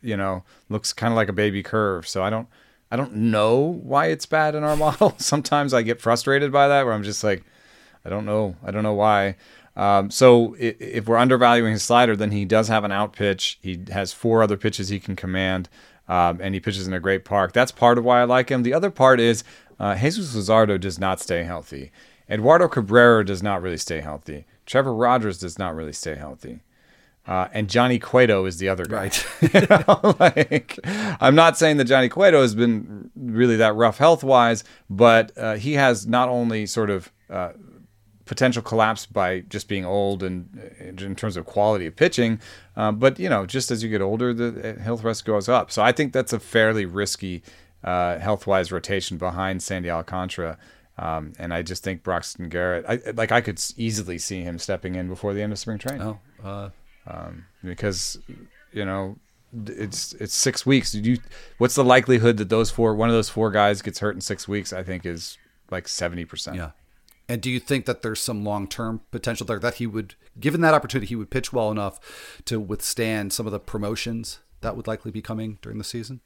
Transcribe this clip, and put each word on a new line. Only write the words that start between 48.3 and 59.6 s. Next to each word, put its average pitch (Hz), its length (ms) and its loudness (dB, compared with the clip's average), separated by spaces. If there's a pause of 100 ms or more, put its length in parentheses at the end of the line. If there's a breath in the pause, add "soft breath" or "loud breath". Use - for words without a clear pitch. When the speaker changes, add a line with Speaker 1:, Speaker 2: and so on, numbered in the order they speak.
Speaker 1:
rotation 92 460 -6
behind 90 440 -6
Sandy 90 280 -8
Alcantara. 85 680 -8 (400 soft breath)
Um, 80 420 -8
and 85 140 -8
I 85 100 -6
just 87 200 -12
think 92 200 -8
Braxton 87 460 -6
Garrett, 87 380 -4
I, 120 240 -6
like, 113 200 -4
I 117 100 4
could 104 160 -8
s-, - 200 -8
easily 104 400 -6
see 92 240 -8
him 85 180 -10
stepping 92 360 -6
in 90 120 -6
before 98 260 -6
the 101 80 -6
end 104 100 -4
of 101 80 -8
spring 110 180 -8
training. 131 240 -10
Speaker 2:
Oh, 107 180 -10 (240)
uh, 98 260 -12 (360)
Speaker 1:
Um, 82 380 -14 (180)
because, 90 580 -6 (520)
you 101 140 -6
know, 98 320 -6 (460)